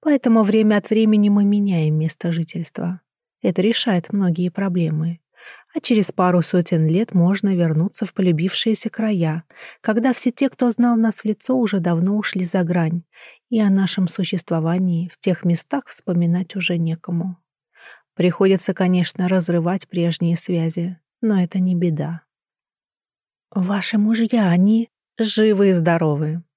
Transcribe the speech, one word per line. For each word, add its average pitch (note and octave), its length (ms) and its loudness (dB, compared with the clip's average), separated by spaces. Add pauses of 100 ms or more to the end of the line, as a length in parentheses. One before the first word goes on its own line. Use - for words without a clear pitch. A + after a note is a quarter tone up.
«Поэтому B3 420 2
время G#3+ 360 4
от G3+ 120 -4
времени G#3+ 380 4
мы G3+ 160 4
меняем F#3+ 520 2
место E3 360 -2
жительства. E3+ 680 -6 (420)
Это F#3+ 200 0
решает G3 500 0
многие F3+ 360 0
проблемы. E3+ 720 -4 (520)
А - 80 -6
через G#3+ 300 0
пару F3+ 320 2
сотен E3 460 0
лет F#3 260 0
можно F#3+ 400 2
вернуться E3+ 520 0
в - 60 -12
полюбившиеся F#3 800 0
края, E3+ 540 -2 (360)
когда A#3 320 0
все A#3+ 200 0
те, C4+ 180 0
кто - 220 0
знал A#3+ 240 2
нас A3 240 0
в - 60 -18
лицо, G#3+ 300 -2
уже G#3 220 0
давно F3 380 0
ушли G3 280 -2
за F3+ 200 0
грань, E3+ 400 -2 (460)
и A3+ 100 0
о G#3 100 2
нашем F#3+ 380 0
существовании E3+ 1040 -2
в - 60 -20
тех - 260 -2
местах F3 420 -2
вспоминать F3 680 -2
уже F3 200 -2
некому. E3 600 -4 (800)
Приходится, F3+ 600 0
конечно, F3+ 540 0
разрывать F3 580 0
прежние E3+ 500 -2
связи». E3+ 640 -4 (220)
Но G3+ 220 2
это F3+ 160 -4
не F#3 160 0
беда. E3 480 -2 (1300)
Ваши G3 480 -2
мужья, A3 520 2
они G3+ 400 2 (280)
живы G#3+ 520 2
и - 20 4
здоровы. D#3+ 680 0 (140)